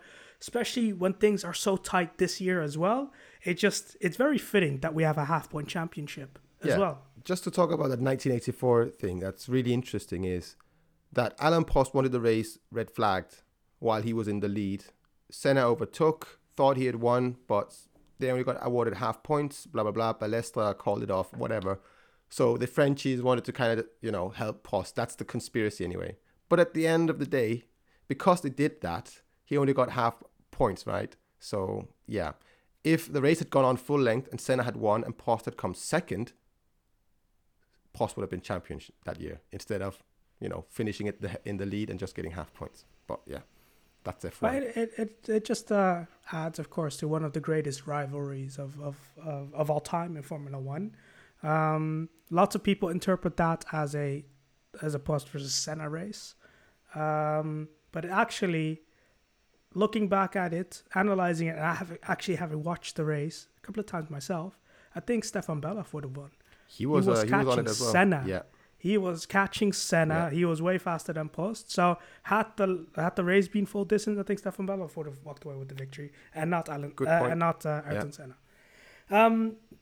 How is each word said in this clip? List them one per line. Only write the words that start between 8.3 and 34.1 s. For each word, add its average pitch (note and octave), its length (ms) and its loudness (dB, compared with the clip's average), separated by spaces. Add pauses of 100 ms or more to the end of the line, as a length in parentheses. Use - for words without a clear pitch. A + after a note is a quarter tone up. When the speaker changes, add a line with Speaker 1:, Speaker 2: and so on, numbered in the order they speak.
Speaker 2:
eighty-four A#2+ 560 4
thing, F2+ 320 -4
that's F#2+ 280 -6
really B2 240 2
interesting G2+ 520 -2
is F2+ 320 -4 (560)
that A#2 260 0
Alain D#3+ 260 4
Prost C#3 300 4
wanted C3 180 4
the B2 80 2
race A2+ 380 2 (140)
red A2+ 180 -2
flagged F#2+ 520 0 (360)
while A2 240 2
he A2+ 100 -2
was A2+ 160 -2
in G#2 120 0
the G2+ 80 0
lead. G2+ 360 -4 (460)
Senna C#3 360 2
overtook, A#2+ 720 0 (160)
thought C#3 200 4
he C3 100 0
had A#2+ 100 0
won, B2 400 2 (100)
but - 300 0 (420)
they C3 120 0
only B2+ 140 0
got B2+ 160 -2
awarded A#2+ 340 0
half A2+ 280 -4
points, D3 420 -2
blah, A2 200 -2
blah, G#2 80 0
blah. A2+ 200 2
Balestra A2 640 -2
called G#2 280 -2
it G#2 60 -4
off, F#2+ 220 0
whatever. G#2 480 -2 (500)
So A#2+ 260 2
the A#2+ 100 -2
Frenchies C3+ 560 2
wanted B2 220 2
to B2 80 -6
kind A#2 260 2
of, A2 80 -4 (140)
you A2 100 -4
know, F#2+ 200 -2
help - 360 -8
Prost. F#2+ 280 -2
That's A2+ 200 -4
the - 100 -8
conspiracy G#2+ 600 -2
anyway. F2 320 -6 (320)
But F3 100 6
at E3+ 160 4
the D#3+ 120 2
end E3 220 4
of C3+ 120 0
the C#3 60 -2
day, A#2 380 0 (440)
because F3 320 4
they C#3+ 100 -2
did D3 300 0
that, - 400 -6 (240)
he C#3+ 120 -2
only C#3 160 4
got C3 180 2
half A#2 320 0 (280)
points, G#2 360 0
right? G#2 280 -4 (240)
So, G2+ 500 -4 (200)
yeah. F2 240 -4 (500)
If D#3+ 300 2
the C#3+ 100 0
race D#3+ 160 4
had - 120 -6
gone C3+ 140 6
on B2+ 120 4
full C#3+ 240 0
length A#2+ 320 2